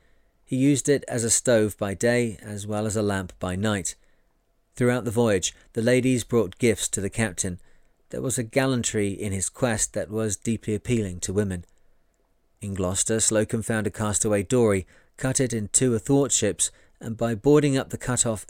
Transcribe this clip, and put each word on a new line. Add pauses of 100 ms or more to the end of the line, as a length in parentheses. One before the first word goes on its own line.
(460)
He
used
it
as
a
stove
by
day
as
well
as
a
lamp
by
night. (800)
Throughout
the
voyage, (200)
the
ladies
brought
gifts
to
the
captain. (520)
There
was
a
gallantry
in
his
quest
that
was
deeply
appealing
to
women. (960)
In
Gloucester,
Slocum
found
a
castaway
dory, (300)
cut
it
in
two
athwartships, (300)
and
by
boarding
up
the
cut-off